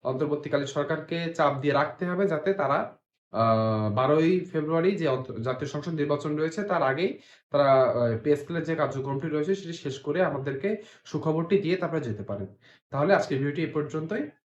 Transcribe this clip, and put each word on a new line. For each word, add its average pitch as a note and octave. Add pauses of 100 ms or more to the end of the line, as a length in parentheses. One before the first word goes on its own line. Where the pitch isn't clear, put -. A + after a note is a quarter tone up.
অন্তর্বর্তীকালীন C#3+
সরকারকে D#3+
চাপ C#3
দিয়ে C#3+
রাখতে D3
হবে F3+
যাতে E3
তারা, D3+ (340)
আ, A2+ (400)
বারোই D#3
ফেব্রুয়ারি E3
যে E3
অন্ত-, C3
জাতীয় B2+
সংসদ D3+
নির্বাচন D3
রয়েছে, D#3+
তার F3+
আগেই D3+ (320)
তারা, C3+
আ, A#2+
পে D3
স্কেলের E3
যে D#3+
কার্যক্রমটি C3+
রয়েছে D3+
সেটি E3+
শেষ C#3+
করে E3
আমাদেরকে C#3+ (240)
সুখবরটি E3
দিয়ে E3+
তারপরে D#3
যেতে G#2
পারেন। G2+ (420)
তাহলে D3+
আজকের C#3+
ভিডিওটি C#3+
এ D3+
পর্যন্তই। D#3+ (160)